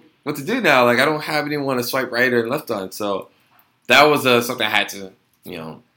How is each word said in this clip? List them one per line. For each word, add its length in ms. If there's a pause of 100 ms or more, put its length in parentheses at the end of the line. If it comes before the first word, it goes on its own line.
(240)
what 140
to 80
do 160
now. 240
Like, 140
I 60
don't 180
have 220
anyone 300
to 80
swipe 280
right 200
or 160
left 240
on. 220
So 340 (600)
that 180
was, 200
uh, 160
something 240
I 40
had 200
to, 220 (320)
you 140
know, 260 (140)